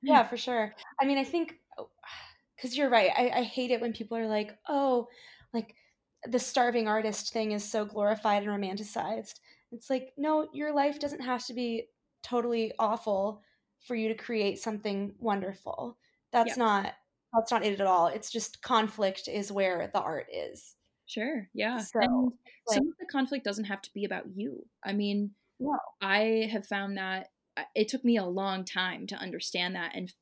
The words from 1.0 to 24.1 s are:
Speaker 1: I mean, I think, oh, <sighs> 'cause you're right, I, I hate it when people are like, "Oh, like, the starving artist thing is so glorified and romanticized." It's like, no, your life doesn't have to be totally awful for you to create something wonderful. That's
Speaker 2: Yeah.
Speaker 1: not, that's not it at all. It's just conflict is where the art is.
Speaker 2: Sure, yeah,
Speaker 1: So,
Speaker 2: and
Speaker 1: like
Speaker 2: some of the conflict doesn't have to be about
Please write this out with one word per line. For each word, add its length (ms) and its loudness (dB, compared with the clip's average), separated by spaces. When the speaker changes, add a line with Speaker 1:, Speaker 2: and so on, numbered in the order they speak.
Speaker 1:
I 60 4
mean, 120 2
I 60 0
think, 360 -4
oh, 120 -12
<sighs> 360 -20
'cause 160 -6
you're 140 4
right, 260 6
I, 140 4
I 40 2
hate 260 -2
it 100 2
when 120 -2
people 260 -6
are 100 -2
like, 300 -2
"Oh, 400 2
like, 220 -6
the 140 0
starving 500 2
artist 440 -2
thing 200 0
is 180 -4
so 140 0
glorified 600 2
and 80 -2
romanticized." 880 -6
It's 180 -10
like, 260 -2
no, 380 2
your 200 -2
life 260 2
doesn't 220 -4
have 240 -2
to 80 -10
be 340 -4
totally 560 0
awful 640 0
for 100 -6
you 120 0
to 60 0
create 440 -2
something 600 -4
wonderful. 800 -4
That's 180 4
Speaker 2:
Yeah. 60 -4
Speaker 1:
not, 380 2
that's 180 4
not 120 2
it 160 2
at 60 4
all. 220 8
It's 220 -4
just 320 -6
conflict 680 0
is 240 -4
where 400 0
the 80 2
art 320 -4
is. 440 -8
Speaker 2:
Sure, 480 -4
yeah, 240 -2
Speaker 1:
So, 220 -2
Speaker 2:
and 320 4
Speaker 1:
like 160 4
Speaker 2:
some 60 0
of 100 -6
the 80 -12
conflict 380 -2
doesn't 220 -2
have 160 -6
to 120 -12
be 100 -2
about 220 -4